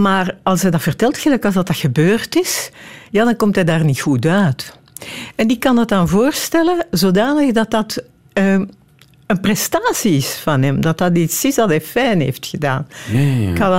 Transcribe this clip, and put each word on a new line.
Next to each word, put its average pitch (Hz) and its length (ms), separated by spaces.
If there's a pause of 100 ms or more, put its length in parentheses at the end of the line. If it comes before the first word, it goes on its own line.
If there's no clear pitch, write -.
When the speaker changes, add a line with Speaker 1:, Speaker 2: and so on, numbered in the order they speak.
Speaker 1:
Maar 190 420
als 185 180
hij 190 100
dat 165 100
vertelt, 220 360
gelijk 277 280
als 202 80
dat, 185 140
dat 165 80
gebeurd 165 600
is, - 340 (420)
ja, 214 140
dan 233 100
komt 214 200
hij 190 80
daar 160 200
niet 139 180
goed 131 240
uit. 170 520 (580)
En 226 120
die 240 100
kan 254 200
het 226 120
dan 185 180
voorstellen, 320 840
zodanig 226 600
dat 220 200
dat, 220 320 (300)
ehm, 196 320 (640)
een 190 120
prestatie 233 760
is 135 180
van 139 280
hem. 139 200
Dat 160 160
dat 180 200
iets 165 280
is 269 100
dat 220 140
hij 160 120
fijn 233 400
heeft 131 240
gedaan. 139 420 (240)
Speaker 2:
Ja, 117 80
ja, 143 220
ja. 98 80
Speaker 1:
Ik 85 80
ga 196 220